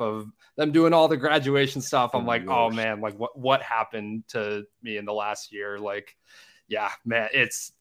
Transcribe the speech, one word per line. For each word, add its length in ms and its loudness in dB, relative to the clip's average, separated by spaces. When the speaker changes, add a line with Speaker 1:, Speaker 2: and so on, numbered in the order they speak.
Speaker 1:
of 240 -4
them 160 0
doing 200 6
all 160 8
the 80 4
graduation 640 2
stuff. 340 0
I'm 80 0
Speaker 2:
Oh, 40 -4
Speaker 1:
like, 160 0
"Oh, 260 2
Speaker 2:
gosh. 60 -4
Speaker 1:
man, 240 -2
like, 140 -6
what, 240 -8
what 240 2
happened 680 -6
to 360 -4
me 160 -8
in 80 -8
the 80 -6
last 400 -6
year?" 260 -8
Like, 380 -8
yeah, 220 -2
man, 260 0
it's, 500 0